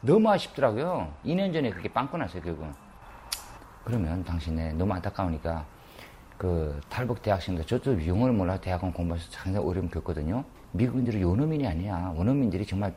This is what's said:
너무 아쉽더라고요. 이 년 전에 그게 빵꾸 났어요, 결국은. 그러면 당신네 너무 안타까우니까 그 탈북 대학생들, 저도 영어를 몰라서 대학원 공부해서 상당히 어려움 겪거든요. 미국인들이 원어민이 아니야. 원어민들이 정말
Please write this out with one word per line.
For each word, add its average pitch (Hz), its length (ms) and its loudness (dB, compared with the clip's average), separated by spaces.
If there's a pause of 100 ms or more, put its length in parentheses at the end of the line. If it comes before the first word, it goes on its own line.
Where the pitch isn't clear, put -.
너무 214 280 6
아쉽더라고요. 135 840 2 (100)
이 147 120 -2
년 190 160 2
전에 143 200 0
그게 90 200 -6
빵꾸 135 260 -2
났어요, 92 240 -4
결국은. 78 300 -6 (1120)
그러면 92 400 -2
당신네 80 500 -2
너무 92 200 0
안타까우니까 82 720 -2 (720)
그 80 500 0
탈북 123 360 -4
대학생들, 92 420 0
저도 123 400 2
영어를 117 280 4
몰라서 92 280 2
대학원 90 320 -2
공부해서 85 380 -2
상당히 92 340 -2
어려움 87 240 0
겪거든요. 82 540 -2 (300)
미국인들이 117 500 2
원어민이 139 420 2
아니야. 90 500 -2
원어민들이 104 500 2
정말 95 320 -2